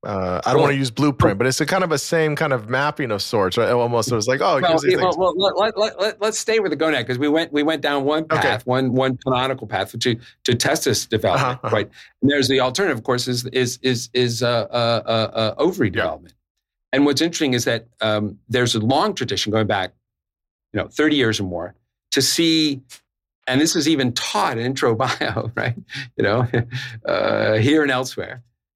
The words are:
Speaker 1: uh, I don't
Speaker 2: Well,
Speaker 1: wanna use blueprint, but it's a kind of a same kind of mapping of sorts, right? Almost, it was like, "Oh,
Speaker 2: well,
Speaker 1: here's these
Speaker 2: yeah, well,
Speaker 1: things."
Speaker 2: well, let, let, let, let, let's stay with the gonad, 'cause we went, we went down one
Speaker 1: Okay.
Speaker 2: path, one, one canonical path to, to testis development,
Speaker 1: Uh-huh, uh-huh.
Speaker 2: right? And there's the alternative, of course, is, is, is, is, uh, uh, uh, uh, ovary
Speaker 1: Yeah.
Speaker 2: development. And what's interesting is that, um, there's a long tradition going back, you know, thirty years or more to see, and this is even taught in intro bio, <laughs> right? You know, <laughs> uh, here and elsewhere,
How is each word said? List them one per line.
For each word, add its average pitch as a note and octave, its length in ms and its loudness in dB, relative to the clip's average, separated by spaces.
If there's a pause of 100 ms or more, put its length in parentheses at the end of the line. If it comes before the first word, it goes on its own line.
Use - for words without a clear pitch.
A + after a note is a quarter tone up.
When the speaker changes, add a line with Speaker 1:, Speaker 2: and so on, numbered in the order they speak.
Speaker 1:
uh, F#2 400 -2
I B2 60 0
don't C3 40 2
Speaker 2:
Well, D3+ 100 4
Speaker 1:
wanna C#3+ 120 0
use C3+ 140 -2
blueprint, B2+ 460 2
but A#2 100 0
it's B2+ 140 -2
a D3+ 40 0
kind F#3 180 0
of E3+ 80 -2
a D3 60 0
same D#3 380 0
kind D3 180 0
of A2 160 -4
mapping C#3 420 -2
of G2+ 100 -2
sorts, F#2+ 360 0
right? A2 120 2
Almost, A#2+ 420 0
it B2 40 0
was G#2+ 120 0
like, C3 140 2
"Oh, F#3 200 2
Speaker 2:
well, F3 100 2
Speaker 1:
here's D#3+ 100 2
these F#3 120 2
Speaker 2:
yeah, - 40 2
well, F#3 140 2
Speaker 1:
things." D#3 60 -2
Speaker 2:
well, F3+ 200 2
let, F#3+ 200 0
let, G#3+ 200 0
let, G#3 220 -2
let, G3+ 220 -2
let's G#3+ 180 -2
stay A3 200 0
with F#3+ 120 0
the D3 60 -2
gonad, D3 300 0
'cause B2 100 -2
we C#3+ 120 0
went, D#3+ 240 0
we D3 100 2
went D#3 180 0
down C#3+ 220 -2
one D3+ 200 0
Speaker 1:
Okay. D#3 160 0
Speaker 2:
path, A#2 260 0
one, B2+ 280 0
one C3 240 0
canonical C3 500 -2
path G2+ 300 -4
to, A2+ 200 0 (260)
to A#2+ 120 2
testis C#3+ 500 0
development, B2 540 0
Speaker 1:
Uh-huh, - 40 -
uh-huh. A2 120 0
Speaker 2:
right? G2+ 140 -2 (320)
And C#3 100 4
there's C#3 180 2
the C3 100 4
alternative, C3 380 0
of A2+ 60 -10
course, A#2+ 240 0
is, B2 200 -4
is, B2+ 340 -2
is, B2+ 320 -2
is, A#2+ 300 0
uh, A#2+ 260 0
uh, A#2 360 0
uh, - 40 -8 (240)
uh, A2 240 0
ovary E3 300 2
Speaker 1:
Yeah. E2+ 60 -2
Speaker 2:
development. E2+ 400 -4 (580)
And C#3 140 4
what's C#3+ 160 2
interesting E3 320 0
is A#2+ 120 0
that, A#2 220 -2 (140)
um, G#2+ 380 -2 (100)
there's B2 260 2
a A2+ 40 2
long C#3 360 2
tradition G#2 360 -4
going A2 160 2
back, G2 260 -2 (800)
you G#2 80 -2
know, - 60 -4
thirty D3+ 300 2
years A2+ 220 2
or G2+ 40 -2
more F2 320 -8 (360)
to C#3 100 2
see, D#3 600 2 (680)
and C3 120 2
this E3 160 2
is D3+ 140 0
even C3+ 240 2
taught D#3 440 -2
in A#2 80 -4
intro B2+ 300 2
bio, B2 580 -2
<laughs> - 20 -8
right? A#2+ 200 -2 (400)
You - 80 -2
know, A#2 240 2 (300)
<laughs> A#2 280 -12
uh, G#2+ 500 0
here C#3+ 280 4
and C#3 80 0
elsewhere, B2+ 520 -6 (320)